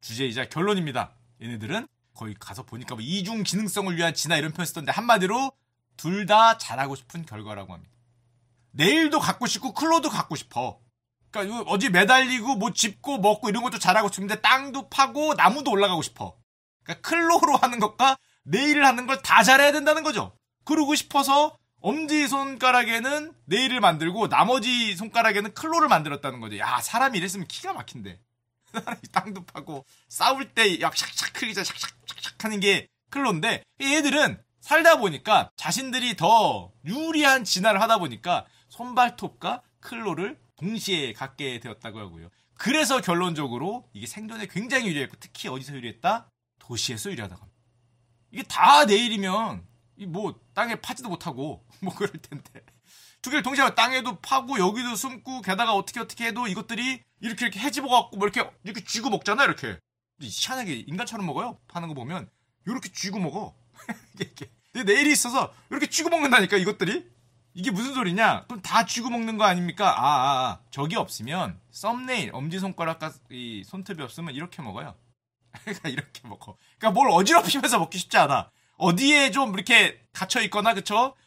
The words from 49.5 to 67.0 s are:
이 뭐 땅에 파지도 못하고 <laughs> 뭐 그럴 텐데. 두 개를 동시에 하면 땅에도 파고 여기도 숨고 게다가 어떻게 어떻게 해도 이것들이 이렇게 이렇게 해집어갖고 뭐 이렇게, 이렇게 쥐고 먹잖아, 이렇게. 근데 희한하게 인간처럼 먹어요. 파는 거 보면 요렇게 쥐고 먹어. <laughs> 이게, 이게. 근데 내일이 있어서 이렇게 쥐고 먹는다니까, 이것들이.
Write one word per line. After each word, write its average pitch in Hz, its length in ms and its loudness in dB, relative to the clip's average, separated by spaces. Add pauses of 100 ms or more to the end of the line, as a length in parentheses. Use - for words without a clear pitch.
이 202 80 -16
뭐 180 340 -8 (140)
땅에 226 220 -4
파지도 247 340 -12
못하고 143 640 -10
<laughs> - 100 -20
뭐 190 120 -6
그럴 196 200 -4
텐데. - 480 -18 (600)
두 254 80 -10
개를 269 140 0
동시에 269 200 2
하면 247 120 2
땅에도 240 460 0
파고 262 380 -2
여기도 233 360 0
숨고 262 460 -8
게다가 208 340 0
어떻게 196 240 -4
어떻게 226 280 -8
해도 226 200 -6
이것들이 233 560 -6 (160)
이렇게 240 280 -6
이렇게 190 120 -8
해집어갖고 254 560 0
뭐 202 140 0
이렇게, 214 200 -4 (140)
이렇게 214 180 -12
쥐고 226 280 -6
먹잖아, 214 340 0
이렇게. 127 340 0 (400)
근데 123 140 -14
희한하게 202 560 -6
인간처럼 202 380 -8
먹어요. 175 420 -8
파는 170 220 -10
거 151 60 -10
보면 123 340 -10 (360)
요렇게 240 280 -8
쥐고 196 260 -8
먹어. 175 380 -8 (160)
<laughs> - 420 -16
이게, - 160 -10
이게. - 180 -18 (220)
근데 202 220 2
내일이 294 180 6
있어서 240 420 0 (160)
이렇게 294 180 -4
쥐고 330 220 -2
먹는다니까, 254 460 4
이것들이. 196 640 -2 (360)